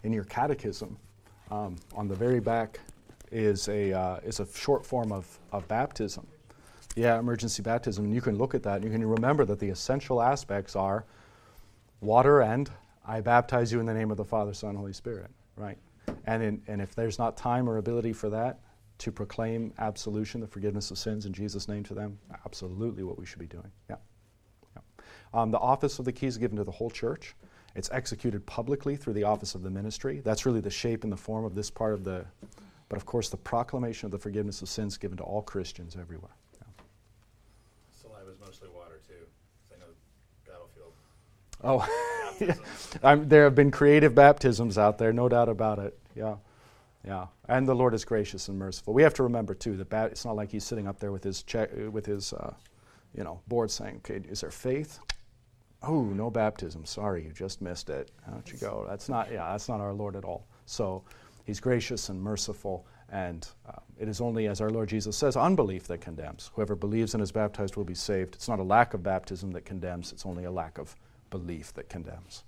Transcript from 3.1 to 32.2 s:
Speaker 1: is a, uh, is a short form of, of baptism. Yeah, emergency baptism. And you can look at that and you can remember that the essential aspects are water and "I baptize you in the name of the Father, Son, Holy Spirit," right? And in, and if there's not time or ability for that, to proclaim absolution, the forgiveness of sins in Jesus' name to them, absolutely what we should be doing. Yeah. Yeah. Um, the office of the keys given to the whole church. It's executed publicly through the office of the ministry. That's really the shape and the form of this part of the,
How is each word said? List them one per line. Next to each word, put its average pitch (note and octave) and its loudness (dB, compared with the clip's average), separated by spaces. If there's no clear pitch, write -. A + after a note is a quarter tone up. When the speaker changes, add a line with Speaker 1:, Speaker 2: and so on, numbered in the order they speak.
Speaker 1:
is G#2+ 2
a, G2+ 0
uh, F#2 0
is A2+ -6
a G2 -4
short - 0
form A#2 -2
of, F#2 -8
of G2 -6
baptism. A2+ -4
Yeah, A#2 4
emergency A#2 -2
baptism. A2 -2
And G#2 0
you A#2+ 0
can A2+ 0
look B2+ 0
at B2 0
that G2+ -2
and G2 -4
you A2 -4
can A2+ 0
remember A#2+ 4
that G2+ 0
the G2+ -2
essential B2+ -2
aspects C3 0
are G2 0
water C3 8
and A#2+ 2
"I A2 -4
baptize A#2+ 4
you A#2 2
in A2+ 0
the A2+ 0
name A2 0
of G#2 -2
the G#2 -4
Father, G#2 -2
Son, G2+ -6
Holy G2+ -8
Spirit," G2 -10
right? G2+ -12
And A2+ 0
in, G#2+ -2
and G#2 -6
if G2 -8
there's A2+ -2
not A#2 0
time B2 0
or A2+ 0
ability A#2 -2
for G#2+ -4
that, A2+ -4
to - -6
proclaim A2+ -4
absolution, G#2+ -4
the A2 -8
forgiveness G2+ -4
of G2 -10
sins G#2+ -6
in F#2+ -8
Jesus' G2+ -8
name G#2 -6
to G2+ -12
them, G#2 -8
absolutely G2 -6
what F2+ -8
we F#2 -14
should - -16
be F2 -12
doing. F2 -16
Yeah. G#2+ -10
Yeah. - -20
Um, A2+ 2
the A2 2
office C3 2
of B2+ -4
the B2+ 0
keys B2 -4
given G#2+ -2
to G#2 -2
the F#2+ -6
whole A#2 -6
church. - -6
It's - -8
executed A#2+ -4
publicly C3+ -2
through C3+ -6
the G#2 0
office G#2 0
of F#2 -8
the F#2+ -6
ministry. G#2+ -6
That's A2 0
really A#2 2
the G2+ -4
shape A#2 -2
and G#2+ -2
the F#2 -4
form A2 -6
of G2+ -6
this G#2 -6
part A2 -2
of G2 -4
the, F#2 -6